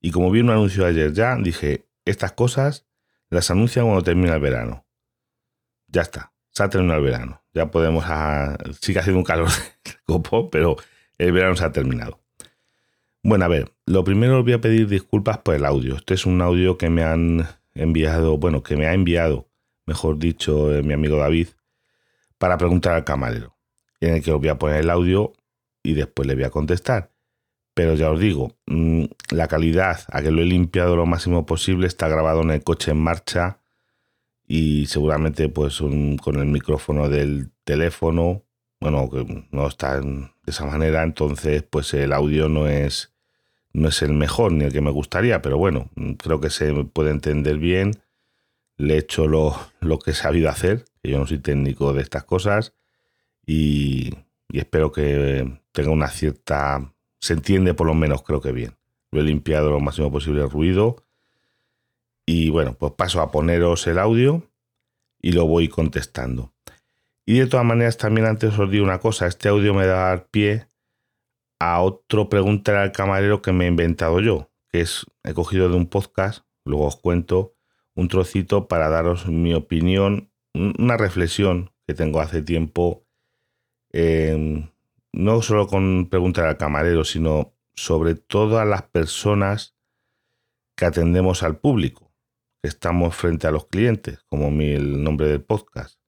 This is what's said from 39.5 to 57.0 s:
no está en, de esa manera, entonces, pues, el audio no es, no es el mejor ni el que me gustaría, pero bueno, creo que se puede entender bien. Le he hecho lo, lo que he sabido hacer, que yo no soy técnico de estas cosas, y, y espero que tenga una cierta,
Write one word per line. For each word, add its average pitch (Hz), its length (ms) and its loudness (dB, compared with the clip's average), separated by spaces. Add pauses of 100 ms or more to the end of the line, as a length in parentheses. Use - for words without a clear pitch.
no 71 180 -2
está 69 280 -4
en, 69 360 -6 (120)
de - 80 -8
esa 73 140 -8
manera, 78 360 2
entonces, 76 600 -2
pues, - 320 -4
el 71 180 0
audio 76 360 2
no 76 200 2
es, 71 460 -4 (580)
no 78 160 2
es 76 140 -2
el 73 100 0
mejor 76 400 0
ni 76 120 0
el 69 80 -2
que 73 80 -2
me 73 100 0
gustaría, 87 520 -2
pero 69 160 -2
bueno, 76 320 -2 (280)
creo 80 220 -2
que 73 100 -2
se 76 220 -2 (120)
puede 76 260 -2
entender 76 480 -2
bien. 92 440 0 (760)
Le 73 180 0
he 78 40 4
hecho 78 300 0
lo, 76 260 2 (260)
lo 78 180 0
que - 120 -6
he 76 40 -2
sabido 78 340 0
hacer, 95 360 -2 (180)
que - 80 -6
yo 69 80 0
no 69 80 0
soy 76 120 -4
técnico 69 540 -2
de 69 100 -2
estas 69 220 -8
cosas, 101 500 -2 (720)
y, 71 680 0 (340)
y 69 100 -6
espero 78 340 0
que 69 680 -2 (120)
tenga 76 180 -2
una 76 180 2
cierta, 71 840 -4 (280)